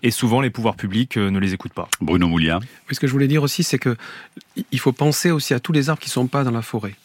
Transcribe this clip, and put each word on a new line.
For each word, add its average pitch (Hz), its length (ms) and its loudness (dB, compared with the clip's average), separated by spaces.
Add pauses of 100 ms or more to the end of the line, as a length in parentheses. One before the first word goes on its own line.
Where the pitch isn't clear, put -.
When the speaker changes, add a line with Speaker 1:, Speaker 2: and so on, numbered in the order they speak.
Speaker 1:
et 120 80 4
souvent 120 280 2
les 131 120 0
pouvoirs 113 240 -2
publics, 110 420 -2
euh, 98 140 2
ne 98 80 2
les 95 160 0
écoutent - 180 -10
pas. 87 160 -8 (100)
Speaker 2:
Bruno 87 280 2
Mouliat. 82 340 2
Speaker 3:
Oui, - 340 -12
ce - 40 -8
que 147 80 0
je 127 40 0
voulais 139 160 2
dire 147 140 2
aussi, 143 220 0
c'est - 160 0
que 120 180 0 (720)
il 127 80 -2
faut 135 120 2
penser 147 400 2
aussi 143 240 0
à 123 40 2
tous - 120 -6
les 147 180 2
arbres 156 100 0
qui - 120 -10
sont 127 160 0
pas 139 160 0
dans 127 80 0
la 117 100 -2
forêt. 104 320 -6 (120)